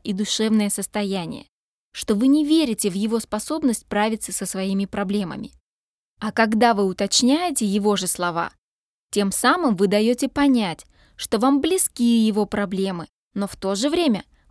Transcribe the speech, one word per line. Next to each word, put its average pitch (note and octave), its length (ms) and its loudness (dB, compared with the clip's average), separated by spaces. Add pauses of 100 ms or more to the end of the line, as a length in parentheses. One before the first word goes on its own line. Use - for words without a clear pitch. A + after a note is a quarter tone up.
и G#3 80 -6
душевное G#3+ 580 0
состояние, G3 760 -6 (460)
что - 220 -2
вы A#3+ 120 2
не D4 160 6
верите D4 460 2
в F3 60 -6
его A3 240 -2
способность B3+ 640 -2
справиться G#3+ 520 -2
со - 120 -6
своими G3 400 -2
проблемами. F#3+ 680 -6 (680)
А G#3+ 120 -6
когда A3+ 420 4
вы G3 120 0
уточняете A#3+ 800 0
его G3+ 300 2
же F#3 120 -4
слова, E3+ 440 -2 (600)
тем G3+ 200 0
самым C#4 440 2
вы F#3+ 120 2
даёте A3+ 400 2
понять, B3 580 0 (300)
что - 240 -2
вам C4+ 220 2
близки E4 420 0
его A3 420 2
проблемы, F#3+ 640 -4 (260)
но G3 140 -4
в - 80 -12
то G3 200 -4
же A#3+ 140 -2
время D#4 360 0 (260)